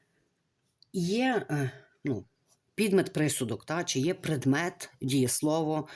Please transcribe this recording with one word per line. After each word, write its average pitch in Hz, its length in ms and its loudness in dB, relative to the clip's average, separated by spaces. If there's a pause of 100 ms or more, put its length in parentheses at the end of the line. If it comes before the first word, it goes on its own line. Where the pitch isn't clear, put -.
(920)
Є, 220 560 0
е, 143 220 0 (320)
ну, 117 220 -4 (540)
підмет, 196 340 2
присудок, 127 520 0
та, 165 180 -2
чи 139 160 -2
є 160 140 0
предмет, 156 760 0 (120)
дієслово 151 960 0